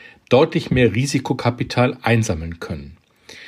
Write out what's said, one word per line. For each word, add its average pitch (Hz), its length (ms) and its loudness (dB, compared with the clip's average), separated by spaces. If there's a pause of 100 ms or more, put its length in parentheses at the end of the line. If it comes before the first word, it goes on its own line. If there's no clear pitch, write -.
(280)
deutlich 160 420 2
mehr 123 240 4
Risikokapital 123 1080 -2
einsammeln 90 580 -2
können. 71 380 -12 (500)